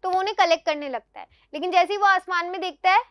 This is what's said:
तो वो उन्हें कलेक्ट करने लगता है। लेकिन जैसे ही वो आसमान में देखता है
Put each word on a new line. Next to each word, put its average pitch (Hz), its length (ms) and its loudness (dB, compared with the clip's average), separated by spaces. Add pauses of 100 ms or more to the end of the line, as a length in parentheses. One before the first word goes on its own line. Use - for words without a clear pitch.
तो 370 60 -4
वो 370 100 0
उन्हें 392 160 -4
कलेक्ट 339 300 4
करने 294 240 -4
लगता - 300 -10
है। - 80 -18 (260)
लेकिन 320 180 -6
जैसे 370 220 2
ही 415 40 -4
वो 403 80 0
आसमान 370 400 0
में 359 160 -10
देखता 370 300 -2
है 453 200 4